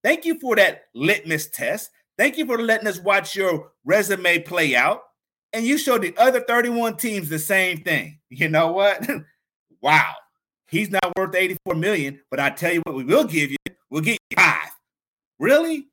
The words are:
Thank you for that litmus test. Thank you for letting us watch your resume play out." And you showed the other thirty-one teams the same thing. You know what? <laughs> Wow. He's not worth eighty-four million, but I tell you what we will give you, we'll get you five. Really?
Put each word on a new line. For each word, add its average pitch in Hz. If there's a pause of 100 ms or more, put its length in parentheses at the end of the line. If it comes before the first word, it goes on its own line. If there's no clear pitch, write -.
Thank 320
you 320
for 247
that 185 (100)
litmus 160
test. 151 (260)
Thank 285
you 311
for 240
letting 220
us 175
watch 196
your 190 (120)
resume 180
play 160
out." 156 (500)
And 226
you 294
showed 247
the 175
other 254
thirty-one 233
teams 202
the 156
same 180
thing. 120 (100)
You 151
know 165
what? 196
<laughs> - (640)
Wow. 131 (540)
He's 180
not 185
worth 185
eighty-four 180
million, 160 (120)
but 143
I 139
tell 175
you 170
what 147
we 131
will 214
give 151
you, 139 (340)
we'll 156
get 214 (120)
you -
five. 127 (680)
Really? 294